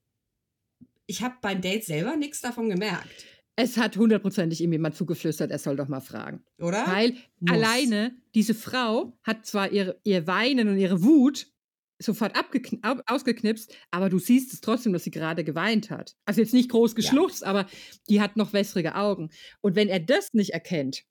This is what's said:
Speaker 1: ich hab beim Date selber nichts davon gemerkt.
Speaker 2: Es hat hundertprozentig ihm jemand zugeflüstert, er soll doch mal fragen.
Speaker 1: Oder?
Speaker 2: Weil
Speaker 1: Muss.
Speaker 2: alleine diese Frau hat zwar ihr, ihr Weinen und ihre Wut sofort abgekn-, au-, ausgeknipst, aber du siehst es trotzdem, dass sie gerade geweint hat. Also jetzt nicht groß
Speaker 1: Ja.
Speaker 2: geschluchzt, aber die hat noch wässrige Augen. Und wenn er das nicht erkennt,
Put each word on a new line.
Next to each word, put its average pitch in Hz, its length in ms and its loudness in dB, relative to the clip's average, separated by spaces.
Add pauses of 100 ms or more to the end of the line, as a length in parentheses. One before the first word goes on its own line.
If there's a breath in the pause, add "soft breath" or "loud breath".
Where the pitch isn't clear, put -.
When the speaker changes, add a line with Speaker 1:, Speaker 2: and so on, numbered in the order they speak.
(1080)
Speaker 1:
ich 190 140 -8
hab 247 200 -8
beim 190 200 -4
Date 190 240 -4
selber 175 300 -4
nichts 294 260 -6
davon 233 280 -4
gemerkt. 180 560 -6 (300 loud breath)
Speaker 2:
Es 233 220 0
hat 220 200 0
hundertprozentig 196 640 2
ihm 170 100 2
jemand 156 240 0
zugeflüstert, 160 560 -4
er 147 80 -4
soll 143 160 -4
doch 139 140 -4
mal 135 100 -6
fragen. - 440 -12 (140)
Speaker 1:
Oder? 190 300 -2
Speaker 2:
Weil 214 240 2 (280 loud breath)
Speaker 1:
Muss. 175 120 2
Speaker 2:
alleine 226 640 0 (180)
diese 220 220 2
Frau 240 680 -4
hat 220 220 -6
zwar 196 260 -2
ihr, 190 320 -2
ihr 185 220 2
Weinen 220 440 2
und 196 80 2
ihre 185 260 2
Wut 277 440 6 (520)
sofort 202 360 -2
abgekn-, - 460 -4
au-, 247 240 -2
ausgeknipst, 226 720 -2 (160 loud breath)
aber 185 180 0
du 185 80 2
siehst 254 360 2
es 165 80 -14
trotzdem, 226 320 0
dass 170 100 -2
sie 160 80 -8
gerade 160 320 -4
geweint 180 480 -2
hat. - 240 -12 (100)
Also 208 160 2
jetzt 220 120 2
nicht 247 180 6
groß 226 200 6
Speaker 1:
Ja. 226 40 -12
Speaker 2:
geschluchzt, 277 480 2
aber 196 240 -2 (420 loud breath)
die 208 120 6
hat 202 160 -2
noch 214 160 0
wässrige 196 420 -2
Augen. 196 340 -2 (300 loud breath)
Und 196 160 0
wenn 208 140 4
er 185 100 0
das 277 340 2
nicht 208 200 2
erkennt, 147 580 -4